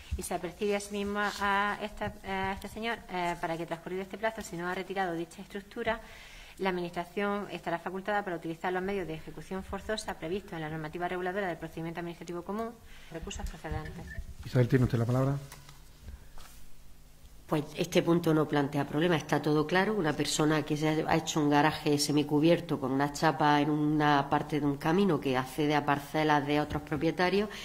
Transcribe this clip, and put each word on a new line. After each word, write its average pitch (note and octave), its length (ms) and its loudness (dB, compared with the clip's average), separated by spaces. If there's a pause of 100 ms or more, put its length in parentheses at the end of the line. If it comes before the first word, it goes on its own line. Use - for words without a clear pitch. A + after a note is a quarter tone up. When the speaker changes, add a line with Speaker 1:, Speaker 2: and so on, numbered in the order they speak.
(180)
Speaker 1:
Y F#3 60 -4
se - 100 -6
apercibe F3+ 420 -2
asimismo G3+ 460 -4
a G3+ 600 2
esta, G#3 300 -6 (100)
a F#3+ 300 -2
este G3 140 -10
señor, A3+ 300 -4 (140)
eh, F3 280 -2
para E3 160 -2
que E3+ 120 -4
transcurrido F3 340 -6
este G3 160 -10
plazo, A3 240 -2
si F3+ 160 -8
no F3 100 -4
ha F3+ 60 -2
retirado F#3+ 400 -2
dicha E3+ 300 -8
estructura, A3+ 580 -6 (580)
la F#3+ 100 0
Administración F3+ 840 -2
estará E3+ 260 -4
facultada G3 460 -4
para F3+ 120 -6
utilizar E3 380 -4
los F#3 80 0
medios F#3+ 240 -2
de D#3 80 -6
ejecución F#3+ 500 -10
forzosa G3+ 540 -6
previstos F3+ 360 -6
en E3 80 -6
la D#3 100 -4
normativa D#3+ 360 -4
reguladora F#3 380 -2
del E3 120 -4
procedimiento E3 420 -8
administrativo E3+ 420 -8
común, A3 300 -6 (400)
recursos F3+ 360 -8
procedentes. D#3+ 560 -8 (400)
Speaker 2:
Isabel, B2 240 4
¿tiene B2+ 180 4
usted A#2+ 120 2
la A#2 80 2
palabra? C3 320 2 (2000)
Speaker 3:
Pues D3+ 180 0 (140)
este F3 260 4
punto E3+ 300 6
no D#3 120 6
plantea C#3+ 400 2
problema, E3 300 2
está D3 260 2
todo D3+ 240 4
claro. F#3 280 2
Una D#3+ 180 2
persona D3+ 520 2
que D3+ 120 -2
se D#3 320 2
ha - 80 4
hecho D#3+ 240 0
un D3 100 4
garaje D3 480 4
semicubierto D3+ 800 4
con B2+ 140 -2
una C#3+ 220 2
chapa D3 480 4
en D3+ 80 2
una D3+ 600 4
parte D3 300 0
de D3 60 0
un C#3+ 100 2
camino E3 460 4
que C3 160 2
accede D3 360 0
a C#3+ 120 2
parcelas D3 600 4
de D3 140 4
otros D3 220 0
propietarios F3+ 680 2 (160)